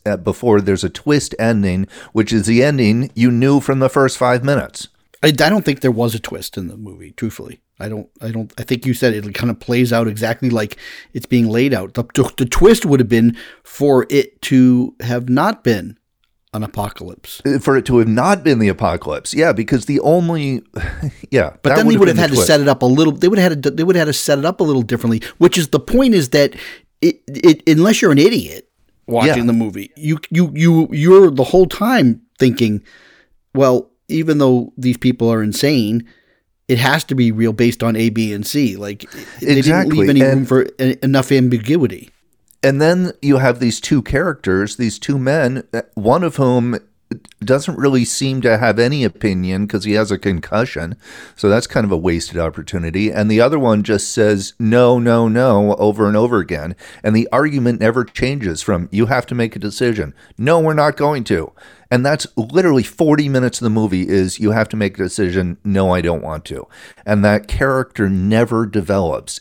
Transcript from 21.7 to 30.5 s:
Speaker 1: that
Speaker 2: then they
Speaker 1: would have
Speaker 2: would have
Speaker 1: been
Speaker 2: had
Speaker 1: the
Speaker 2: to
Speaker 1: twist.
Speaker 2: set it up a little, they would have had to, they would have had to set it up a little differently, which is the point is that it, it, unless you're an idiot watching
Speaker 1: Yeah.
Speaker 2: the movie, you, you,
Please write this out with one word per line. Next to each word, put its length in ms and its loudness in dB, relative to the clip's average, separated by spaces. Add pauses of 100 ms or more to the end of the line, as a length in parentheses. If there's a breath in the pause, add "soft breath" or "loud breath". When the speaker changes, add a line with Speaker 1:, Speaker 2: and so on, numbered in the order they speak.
Speaker 1:
that 80 4
Speaker 2:
then 100 4
they 80 4
Speaker 1:
would 0 -
have 40 4
Speaker 2:
would 80 6
have 80 2
Speaker 1:
been 20 -
Speaker 2:
had 120 2
Speaker 1:
the 40 -2
Speaker 2:
to 20 2
Speaker 1:
twist. 100 4
Speaker 2:
set 140 4
it 80 2
up 140 0
a 40 2
little, 260 4
they 140 0
would 140 2
have 120 4
had 120 -6
to, 80 2
they 100 -4
would 140 2
have 100 2
had 80 -4
to 40 -6
set 200 0
it 60 -4
up 160 -2
a 40 2
little 180 0
differently, 380 -2 (180 loud breath)
which 200 4
is 120 -4
the 100 2
point 340 2
is 140 2
that 260 2 (460 loud breath)
it, 260 0
it, 420 4
unless 320 4
you're 120 4
an 60 6
idiot 500 0 (400)
watching 300 2
Speaker 1:
Yeah. 80 0
Speaker 2:
the 60 2
movie, 440 -2
you, 240 -4 (100)
you, 240 2